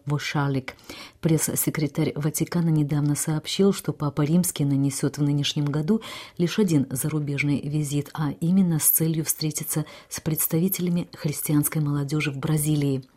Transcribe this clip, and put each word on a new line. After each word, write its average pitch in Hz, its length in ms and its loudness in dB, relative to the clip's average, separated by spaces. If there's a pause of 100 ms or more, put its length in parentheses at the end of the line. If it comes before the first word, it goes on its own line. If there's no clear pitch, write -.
Вошалик. 139 680 -2 (480)
Пресс-секретарь 156 920 0
Ватикана 160 540 0
недавно 147 460 2
сообщил, 156 400 -4 (180)
что 170 200 -4
Папа 147 300 -2
Римский 165 420 2
нанесет 139 520 0
в 147 60 0
нынешнем 143 440 0
году 156 360 0 (360)
лишь 170 200 0
один 165 320 4
зарубежный 143 680 -2
визит, 147 520 -2
а 147 280 -2
именно 170 400 4
с - 100 2
целью 160 340 2
встретиться 151 600 -4 (220)
с - 120 -10
представителями 170 920 0
христианской 151 680 0
молодежи 143 520 -2
в 135 40 -6
Бразилии. 147 680 0 (120)